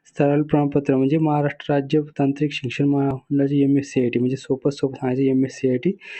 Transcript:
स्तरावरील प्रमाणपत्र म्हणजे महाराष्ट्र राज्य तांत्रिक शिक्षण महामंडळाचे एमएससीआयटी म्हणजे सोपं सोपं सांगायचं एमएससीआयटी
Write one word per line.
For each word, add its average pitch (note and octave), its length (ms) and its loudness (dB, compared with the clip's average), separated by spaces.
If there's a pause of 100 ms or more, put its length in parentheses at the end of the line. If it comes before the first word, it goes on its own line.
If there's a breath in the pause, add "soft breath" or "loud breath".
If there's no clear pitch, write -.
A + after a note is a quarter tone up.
स्तरावरील D3 340 0
प्रमाणपत्र D3 560 2
म्हणजे C3+ 200 2
महाराष्ट्र D3 560 0
राज्य C#3+ 280 0
तांत्रिक D3 500 -2
शिक्षण C#3 340 -4
महामंडळाचे C#3 720 0
एमएससीआयटी C#3 640 2
म्हणजे B2+ 180 0
सोपं C#3 320 -4
सोपं C3+ 260 -4
सांगायचं B2+ 260 -2
एमएससीआयटी C3 760 0 (220 loud breath)